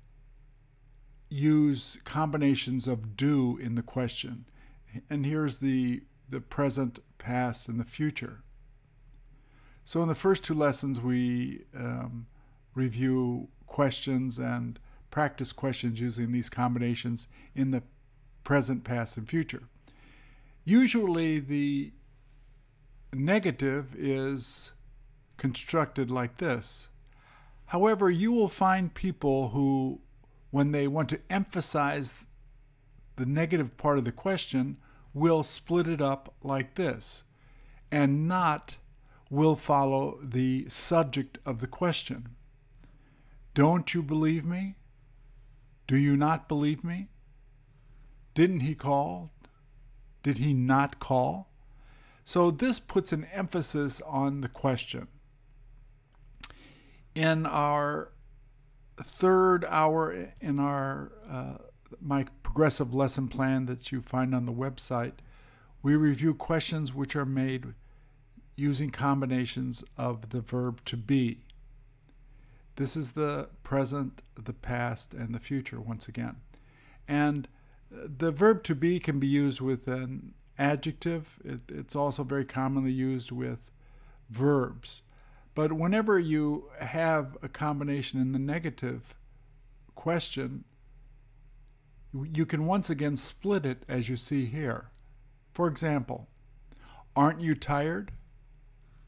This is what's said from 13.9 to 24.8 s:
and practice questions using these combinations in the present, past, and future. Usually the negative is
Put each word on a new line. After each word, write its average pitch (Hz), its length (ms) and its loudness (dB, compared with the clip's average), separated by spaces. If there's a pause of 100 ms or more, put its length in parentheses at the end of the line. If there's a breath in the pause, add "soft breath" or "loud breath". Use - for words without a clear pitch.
and 120 400 -4 (320 soft breath)
practice 147 420 -2
questions 123 480 -4
using 120 320 -2
these 120 180 -2
combinations 120 800 -2 (260 loud breath)
in 135 160 0
the 123 120 0 (600)
present, 131 400 2
past, 117 320 -4
and 110 100 -8
future. - 360 -4 (1000 soft breath)
Usually 175 760 4
the 143 520 0 (1200)
negative 135 840 0
is 135 760 -4 (640)